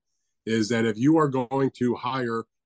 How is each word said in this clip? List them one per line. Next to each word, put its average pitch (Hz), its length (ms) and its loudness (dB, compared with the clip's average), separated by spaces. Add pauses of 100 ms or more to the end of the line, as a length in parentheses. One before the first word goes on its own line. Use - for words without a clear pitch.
(460)
is 110 240 0
that 113 160 2
if 107 100 -2
you 143 220 4
are 151 100 4
going 131 480 -2
to 123 200 0
hire 123 480 -4 (220)